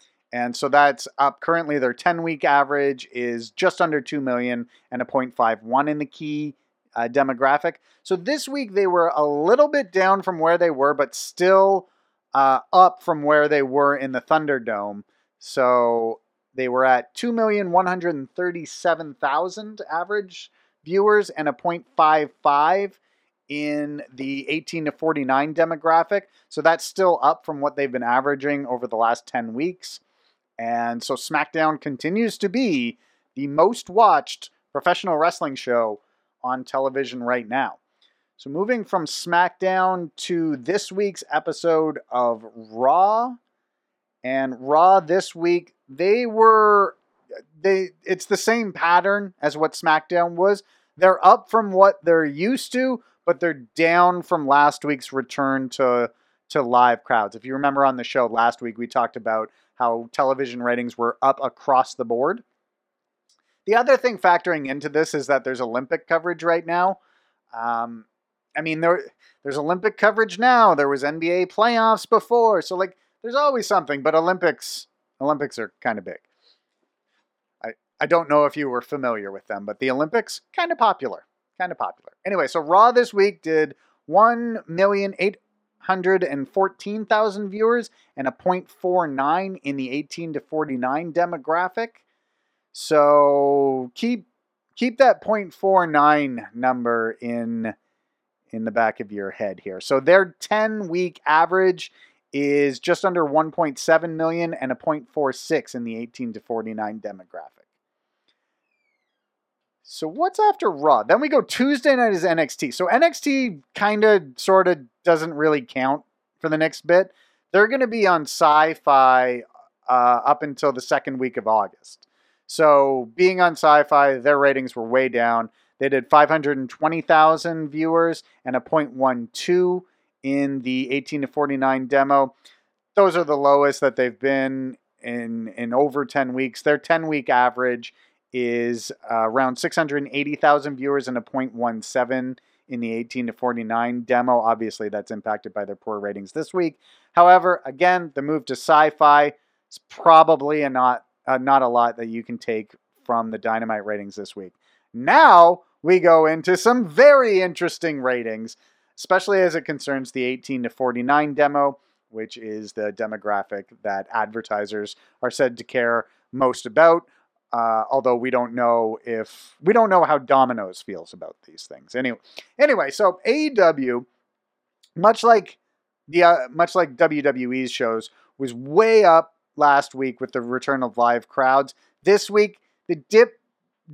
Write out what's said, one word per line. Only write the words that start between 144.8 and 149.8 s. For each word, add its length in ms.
that's 240
impacted 420
by 100
their 120
poor 240
ratings 320
this 200
week. 280
However, 520
again, 500
the 80
move 240
to 80
Sci-Fi 800
is 80